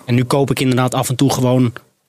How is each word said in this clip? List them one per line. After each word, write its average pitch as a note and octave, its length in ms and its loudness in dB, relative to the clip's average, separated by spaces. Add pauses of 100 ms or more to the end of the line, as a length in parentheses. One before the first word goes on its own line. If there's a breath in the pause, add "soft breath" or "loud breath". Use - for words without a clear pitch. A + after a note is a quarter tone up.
En B2 100 -2
nu B2+ 80 2
koop C#3 280 0
ik C3 80 -4
inderdaad B2+ 340 0
af B2+ 160 -2
en C3 60 -4
toe C3+ 180 2
gewoon B2+ 400 2 (360)